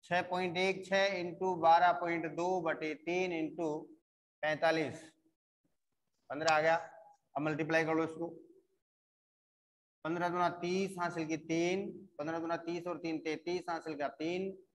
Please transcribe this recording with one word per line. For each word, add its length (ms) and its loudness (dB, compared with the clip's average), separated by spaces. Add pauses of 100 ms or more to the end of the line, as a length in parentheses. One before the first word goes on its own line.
छह 180 2
पॉइंट 340 -2
एक 280 0
छह 300 2
into 440 -2
बारह 340 8
पॉइंट 400 -2
दो 160 -2 (120)
बटे 360 -2
तीन 380 -2
into 340 -4 (720)
पैंतालीस, 560 2 (1300)
पन्द्रह 240 2
आ 80 6
गया। 140 4 (600)
अब 60 -4
multiply 440 0
कर 100 2
लो 80 4
इसको, 240 -6 (1800)
पन्द्रह 240 -2
दूना 200 2 (100)
तीस, 400 0
हासिल 280 -2
की 120 -2
तीन, 500 0 (300)
पन्द्रह 200 -4
दूना 200 -2
तीस 280 -6
और 120 -6
तीन 200 -4
तैंतीस, 500 -4
हासिल 280 -6
का 180 -2
तीन। 360 -4 (280)